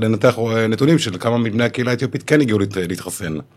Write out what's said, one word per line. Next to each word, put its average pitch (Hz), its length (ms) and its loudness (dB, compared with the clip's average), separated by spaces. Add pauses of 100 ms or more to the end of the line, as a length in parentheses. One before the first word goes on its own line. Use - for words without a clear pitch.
לנתח, 113 380 2
אה, 113 280 0
נתונים 135 320 2
של 107 180 -4
כמה 117 200 0
מבני 117 260 0
הקהילה 120 280 -2
האתיופית 123 320 -4
כן 151 180 4
הגיעו 107 180 2
להת-, 98 180 -2
להתחסן. 87 560 -6 (240)